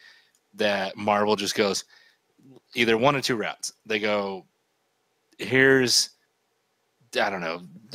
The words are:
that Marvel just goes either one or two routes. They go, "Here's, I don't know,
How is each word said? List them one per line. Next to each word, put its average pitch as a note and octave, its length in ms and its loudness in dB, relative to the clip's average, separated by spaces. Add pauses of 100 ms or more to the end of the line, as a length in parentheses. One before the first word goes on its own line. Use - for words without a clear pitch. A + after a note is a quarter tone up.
(540)
that G2+ 420 -2
Marvel G#2 400 2
just G2 180 -4
goes G2+ 300 0 (920)
either A#2 240 4
one C3+ 160 4
or C3+ 60 -2
two B2 160 -2
routes. F#2 360 -8 (140)
They G#2+ 120 -4
go, G2+ 480 -4 (920)
"Here's, C3 720 2 (1120)
I G#2+ 80 0
don't G2 120 -6
know, E2+ 220 -8 (320)